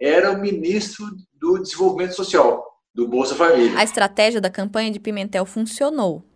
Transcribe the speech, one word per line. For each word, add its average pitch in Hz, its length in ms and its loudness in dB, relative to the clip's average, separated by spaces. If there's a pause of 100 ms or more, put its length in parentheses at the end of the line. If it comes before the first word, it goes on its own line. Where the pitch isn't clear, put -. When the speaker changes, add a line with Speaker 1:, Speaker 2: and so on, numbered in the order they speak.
Speaker 1:
era 175 300 4
o 196 100 -2
ministro 202 640 -4 (260)
do 175 280 0
Desenvolvimento 180 560 -2
Social, 165 500 2 (300)
do 120 120 0
Bolsa 131 280 -2
Família. 143 420 4
Speaker 2:
A 208 60 4
estratégia 214 580 2
da 190 80 -2
campanha 208 400 -4
de 208 100 -8
Pimentel 202 460 -4
funcionou, 220 760 -2 (120)